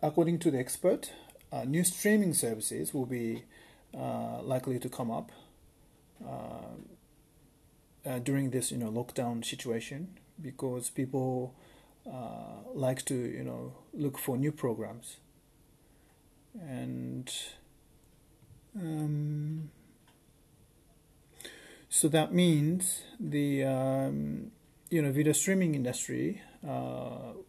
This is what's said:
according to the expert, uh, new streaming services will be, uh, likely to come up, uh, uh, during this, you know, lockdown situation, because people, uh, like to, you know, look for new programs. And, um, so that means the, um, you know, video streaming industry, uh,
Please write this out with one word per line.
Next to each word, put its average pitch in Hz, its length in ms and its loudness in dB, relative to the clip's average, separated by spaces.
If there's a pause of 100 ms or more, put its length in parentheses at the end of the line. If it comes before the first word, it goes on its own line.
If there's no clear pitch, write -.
according 165 380 4
to 170 120 4
the 131 80 4
expert, - 520 2 (400)
uh, 123 120 -4
new 151 200 2
streaming 202 500 4
services 113 600 0
will 131 120 0
be, 117 380 -2 (540)
uh, 120 440 -4
likely 127 380 0
to 123 100 -4
come 120 220 -4
up, - 200 -6 (960)
uh, 123 500 -10 (1300)
uh, 127 140 -2
during 139 300 2
this, 123 220 0
you 135 60 -4
know, 117 140 -2
lockdown 120 540 -2
situation, 135 720 -6 (240)
because 127 480 -4
people, 131 640 0 (580)
uh, 113 520 -10 (100)
like 131 320 0
to, 147 100 -2
you 123 280 -2
know, 127 300 -6 (200)
look 143 240 -2
for 131 200 0
new 147 140 2
programs. 113 680 -4 (1400)
And, 127 720 -6 (1400)
um, 151 920 -2 (2250)
so - 180 4
that 156 260 4
means 175 680 6 (180)
the, 143 460 2
um, 135 880 0 (380)
you 165 120 4
know, 143 100 4
video 147 220 6
streaming 185 420 4
industry, 131 680 -2 (260)
uh, 127 680 -6 (160)